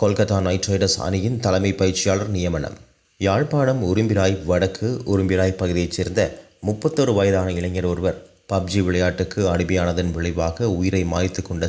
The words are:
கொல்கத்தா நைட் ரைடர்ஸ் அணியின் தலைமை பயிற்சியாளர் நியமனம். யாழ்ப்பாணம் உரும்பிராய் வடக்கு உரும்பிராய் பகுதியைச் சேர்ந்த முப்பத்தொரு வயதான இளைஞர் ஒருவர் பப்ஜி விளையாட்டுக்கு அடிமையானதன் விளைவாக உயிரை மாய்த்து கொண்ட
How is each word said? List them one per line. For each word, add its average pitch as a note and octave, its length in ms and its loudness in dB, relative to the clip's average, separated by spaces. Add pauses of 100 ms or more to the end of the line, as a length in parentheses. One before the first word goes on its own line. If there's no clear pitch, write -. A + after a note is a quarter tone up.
கொல்கத்தா G2+ 460 2
நைட் F#2 240 -2
ரைடர்ஸ் G2 360 2
அணியின் G2 380 -2
தலைமை G2 260 2 (120)
பயிற்சியாளர் G2 540 0
நியமனம். E2+ 380 -2 (520)
யாழ்ப்பாணம் C3 640 2
உரும்பிராய் G2 460 2 (140)
வடக்கு F#2 380 0 (240)
உரும்பிராய் F#2+ 480 2
பகுதியைச் F2+ 380 -2
சேர்ந்த F#2 280 0 (420)
முப்பத்தொரு B2 500 0
வயதான F#2+ 280 2 (140)
இளைஞர் F2+ 320 -2
ஒருவர் E2+ 260 -2 (320)
பப்ஜி F#2 340 0
விளையாட்டுக்கு F2+ 560 0 (100)
அடிமையானதன் F2 640 0
விளைவாக E2 520 -2 (100)
உயிரை F#2 240 0 (100)
மாய்த்து F2+ 380 -2
கொண்ட E2+ 180 -4